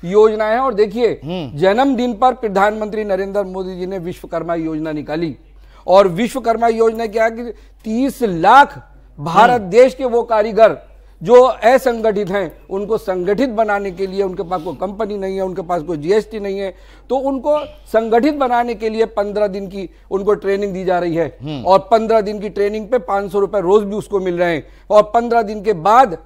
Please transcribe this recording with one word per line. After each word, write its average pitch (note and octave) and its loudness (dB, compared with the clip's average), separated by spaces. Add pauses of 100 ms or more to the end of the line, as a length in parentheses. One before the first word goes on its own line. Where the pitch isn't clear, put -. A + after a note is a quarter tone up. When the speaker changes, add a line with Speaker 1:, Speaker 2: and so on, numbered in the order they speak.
Speaker 1:
योजनाएं G#3+ 4
हैं। A#3 0
और C4 0
देखिए, G#3 0
Speaker 2:
हम्म। D3+ -8
Speaker 1:
जन्मदिन A#3+ 2
पर B3 2
प्रधानमंत्री G#3+ -2
नरेंद्र G3 -2
मोदी F#3 -8
जी F3+ -8
ने G3 -8
विश्वकर्मा E3+ -8
योजना D#3+ -6
निकाली, D3+ -6 (500)
और F#3+ 6
विश्वकर्मा A3+ -2
योजना A3+ 0
क्या A3 -2
है A3+ 2
कि A3+ -10 (420)
तीस A#3 -2
लाख G3+ 4 (320)
भारत G#3+ 4
Speaker 2:
हम्म। F#3 -10
Speaker 1:
देश B3 6
के C4+ -8
वो A#3 0
कारीगर G#3+ 2 (440)
जो A#3+ 8
असंगठित A3+ 2
हैं, F#3 -6
उनको G3+ -4
संगठित G3 -2
बनाने G#3 -2
के F#3 -6
लिए, F#3+ -4
उनके F#3 -4
पास F3 -6
कोई E3 -8
कंपनी G3+ -6
नहीं F#3+ -6
है, F#3+ -4
उनके F#3 -6
पास F3 -4
कोई E3 -6
जीएसटी G#3 -2
नहीं G3 -6
है, G3 -8 (340)
तो A#3+ -2
उनको C4+ -2
संगठित A3+ 0
बनाने A#3+ 0
के A3 -6
लिए A3 0
पन्द्रह G#3 -2
दिन G3 -6
की F#3+ -10 (200)
उनको G3 0
ट्रेनिंग G3 -4
दी F#3 -6
जा F3+ 0
रही E3+ -2
है, D#3 -4
Speaker 2:
हम्म। C#3 -10
Speaker 1:
और F#3 6
पन्द्रह A3 2
दिन G#3 -6
की G#3 -8
ट्रेनिंग G#3 -4
पे B3+ 0
पाँच G3+ -4
सौ G3+ 0
रुपए G3 0
रोज G3 2
भी G3+ -6
उसको G3+ -4
मिल F3+ -4
रहे F3 0
हैं, C#3+ -6 (240)
और G#3 6
पन्द्रह A#3 0
दिन G#3+ -8
के G#3+ -2
बाद G3+ 4